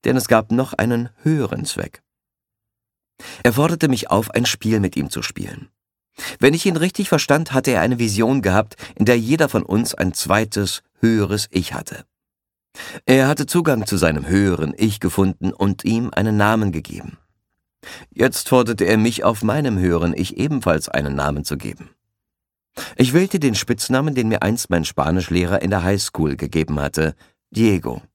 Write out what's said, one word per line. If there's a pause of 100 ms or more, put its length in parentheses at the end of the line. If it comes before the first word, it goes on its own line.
denn
es
gab
noch
einen (120)
höheren
Zweck. (1400)
Er
forderte
mich
auf,
ein
Spiel
mit
ihm
zu
spielen. (680)
Wenn
ich
ihn
richtig
verstand,
hatte
er
eine
Vision
gehabt, (180)
in
der
jeder
von
uns
ein
zweites, (180)
höheres
Ich
hatte. (1000)
Er
hatte
Zugang
zu
seinem
höheren
Ich
gefunden
und
ihm
einen
Namen
gegeben. (920)
Jetzt
forderte
er
mich
auf,
meinem
höheren
Ich
ebenfalls
einen
Namen
zu
geben. (1040)
Ich
wählte
den
Spitznamen,
den
mir
einst
mein
Spanischlehrer
in
der
Highschool
gegeben
hatte, (360)
Diego. (120)